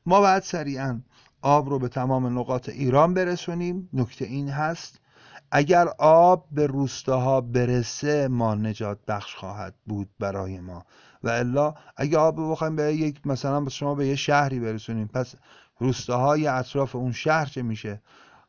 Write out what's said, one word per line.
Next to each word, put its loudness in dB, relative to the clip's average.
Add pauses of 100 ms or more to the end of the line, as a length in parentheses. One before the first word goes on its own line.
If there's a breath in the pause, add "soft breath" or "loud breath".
ما 6
باید 4
سریعاً -4 (420 soft breath)
آب 4
رو 0
به -2
تمام 0
نقاط -4
ایران 4
برسونیم. -4
نکته -4
این -6
هست، -6 (500 loud breath)
اگر 6 (100)
آب 6
به 2
روستاها 0
برسه، 0
ما 0
نجات -4 (100)
بخش -6
خواهد -12 (120)
بود -6 (100)
برای -6
ما. -14 (380 soft breath)
و -4
الا 0 (220 loud breath)
اگه 0
آب 2
رو -4
بخوایم -4
به 0
یک، -4
مثلاً -2
شما -4
به -2
یه 0
شهری 0
برسونیم، -4
پس -6 (440 soft breath)
روستاهای 0
اطراف -2
اون -4
شهر 0
چه -8
می‌شه؟ -6 (460 soft breath)